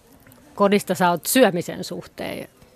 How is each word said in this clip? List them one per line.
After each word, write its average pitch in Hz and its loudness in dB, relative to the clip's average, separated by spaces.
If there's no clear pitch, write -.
kodista 202 2
sä 180 2
oot 175 -2
syömisen 180 2
suhteen? - -12